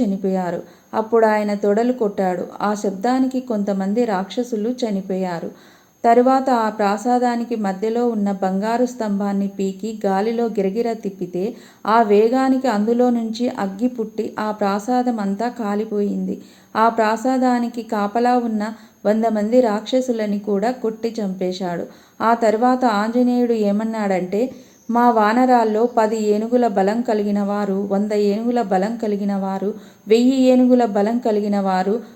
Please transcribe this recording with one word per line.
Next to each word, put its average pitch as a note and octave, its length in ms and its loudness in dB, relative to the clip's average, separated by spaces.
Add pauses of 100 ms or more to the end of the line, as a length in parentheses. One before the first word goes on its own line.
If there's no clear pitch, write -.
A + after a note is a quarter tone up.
చనిపోయారు. F#3+ 580 -2 (320)
అప్పుడు A3 320 2
ఆయన G#3+ 280 2
తొడలు G#3 380 2
కొట్టాడు. G3 540 -2 (160)
ఆ G#3 120 0
శబ్దానికి B3 640 -2
కొంతమంది G3+ 640 -2
రాక్షసులు G#3+ 680 -4
చనిపోయారు. F#3+ 800 -4 (540)
తరువాత C4 460 4
ఆ A3 200 2
ప్రాసాదానికి A#3 840 0
మధ్యలో A3 520 -2
ఉన్న G3+ 240 0
బంగారు G3 540 0
స్తంభాన్ని G3+ 640 -2
పీకి G3 580 -6
గాలిలో A3 380 0
గిరగిర G#3+ 480 -2
తిప్పితే G3 600 -6 (320)
ఆ A3+ 160 4
వేగానికి B3+ 640 2
అందులో A#3 420 2
నుంచి A#3 380 -2
అగ్గి G3+ 400 -4
పుట్టి A3 500 -6
ఆ G#3+ 120 -4
ప్రాసాదం G#3+ 720 -2
అంతా G3+ 280 -2
కాలిపోయింది. G3+ 920 -4 (340)
ఆ A3 120 4
ప్రాసాదానికి A#3+ 960 0
కాపలా A#3 560 0
ఉన్న A3 340 -2 (340)
వంద A3 180 2
మంది A3 360 2
రాక్షసులని A3 800 0
కూడా G3+ 320 0
కొట్టి A3+ 500 -4
చంపేశాడు. F#3 640 -4 (360)
ఆ A3+ 120 4
తర్వాత A#3 500 2
ఆంజనేయుడు A#3+ 680 2
ఏమన్నాడంటే, G#3 1000 0 (400)
"మా A#3+ 200 4
వానరాల్లో A3+ 840 4
పది A3 280 0
ఏనుగుల A3+ 420 2
బలం G3+ 360 0
కలిగిన G#3 400 0
వారు, G3+ 500 -2
వంద G#3 200 0
ఏనుగుల A3 500 0
బలం G3+ 340 0
కలిగిన G3+ 400 -2
వారు, F#3+ 380 -4 (340)
వెయ్యి B3 320 4
ఏనుగుల B3+ 440 6
బలం G#3+ 340 0
కలిగిన G#3 420 0
వారు, F#3+ 400 0 (160)